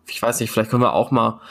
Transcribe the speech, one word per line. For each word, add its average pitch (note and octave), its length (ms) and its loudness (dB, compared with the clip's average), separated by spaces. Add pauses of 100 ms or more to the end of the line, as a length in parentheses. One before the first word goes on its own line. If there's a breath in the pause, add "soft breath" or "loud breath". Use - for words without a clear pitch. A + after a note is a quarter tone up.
ich - 140 -14
weiß A#2 200 -2
nicht, A2+ 100 -4
vielleicht A2 200 -2
können B2 120 2
wir A#2+ 100 4
auch A#2 180 0
mal A2+ 300 0 (100)